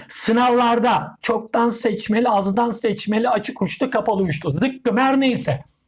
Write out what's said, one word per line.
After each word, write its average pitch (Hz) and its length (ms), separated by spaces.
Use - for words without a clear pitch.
Sınavlarda 240 1120
çoktan 233 480
seçmeli, 226 580
azdan 202 420
seçmeli, 220 580
açık 240 340
uçlu, 254 280
kapalı 214 320
uçlu, 165 300
zıkkım 247 440
her 269 240
neyse. 208 440